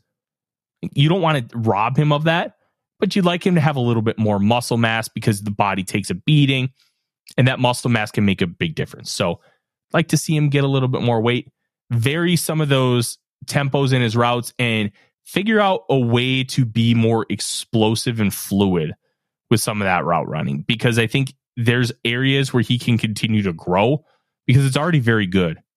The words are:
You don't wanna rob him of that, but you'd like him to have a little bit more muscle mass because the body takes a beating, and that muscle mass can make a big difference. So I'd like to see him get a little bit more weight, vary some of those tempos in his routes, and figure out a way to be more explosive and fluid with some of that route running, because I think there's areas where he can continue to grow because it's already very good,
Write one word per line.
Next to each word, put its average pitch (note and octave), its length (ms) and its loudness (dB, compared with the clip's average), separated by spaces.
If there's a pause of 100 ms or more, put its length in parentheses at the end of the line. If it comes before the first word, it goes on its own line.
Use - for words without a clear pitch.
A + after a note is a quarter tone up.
(960)
You C#3+ 140 4
don't F3+ 140 0
wanna D3+ 320 0
rob A2+ 420 0
him D3 160 2
of D3 120 0
that, E3+ 320 -2 (420)
but G3 160 -2
you'd G3 100 2
like F3 220 0
him F#3 80 4
to E3 60 4
have C#3+ 160 0
a C3 40 -2
little A#2 220 2
bit A2 160 -2
more G#2 220 0
muscle A#2 360 2
mass A2+ 300 0
because G#2+ 340 -2
the G#2 120 -8
body G2 320 0
takes G2+ 260 -6
a F#2 40 -4
beating, C3+ 580 2 (680)
and B2 80 4
that B2+ 140 0
muscle B2+ 280 0
mass A2 220 0
can G#2+ 140 0
make G2 180 2
a F2+ 60 0
big E2+ 260 -6
difference. - 380 -10
So F2 220 -2
I'd - 600 -16
like E3 140 0
to D#3+ 80 2
see D#3 180 -2
him D3 140 2
get C#3 160 2
a C#3 40 0
little C3+ 200 0
bit A#2 140 -2
more A#2 180 2
weight, A#2+ 320 -2 (380)
vary D3 440 0
some D#3+ 260 -2
of D3+ 80 0
those B2+ 480 0 (300)
tempos C#3 460 -2
in B2+ 100 2
his A2+ 140 -2
routes, A#2+ 420 0
and A2 320 -2 (340)
figure G#3 360 0
out G3 280 0
a C3+ 100 2
way B2+ 440 2
to C3 220 -2
be A#2 300 2
more A2+ 360 2
explosive A2+ 880 -2
and G2+ 160 0
fluid F2+ 580 -2 (580)
with A#2 100 2
some G#2+ 200 -4
of G2+ 60 -2
that F2+ 180 0
route E2 240 -2
running, D2 340 -6
because A#2+ 360 0
I A#2 80 2
think C3+ 260 -2 (240)
there's A#2+ 360 0 (120)
areas C3+ 480 -2
where B2 120 2
he B2+ 120 0
can A#2+ 220 0
continue G#2+ 440 0
to F#2+ 100 -2
grow G2+ 520 0 (420)
because C#3 200 4
it's C3 100 -2
already D#3 220 2
very A2+ 280 2
good, F2 360 -2 (140)